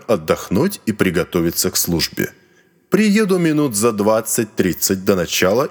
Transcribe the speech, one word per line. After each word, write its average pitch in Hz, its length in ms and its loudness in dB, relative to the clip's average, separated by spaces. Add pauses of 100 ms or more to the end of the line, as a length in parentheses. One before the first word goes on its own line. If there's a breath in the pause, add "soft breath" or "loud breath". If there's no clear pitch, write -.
отдохнуть 95 800 -2
и 104 80 0
приготовиться 87 800 -2
к - 60 -4
службе. - 540 -4 (600 soft breath)
Приеду 202 480 2
минут 151 360 0
за 113 160 2
двадцать-тридцать 104 1120 0
до 98 120 2
начала, 92 560 0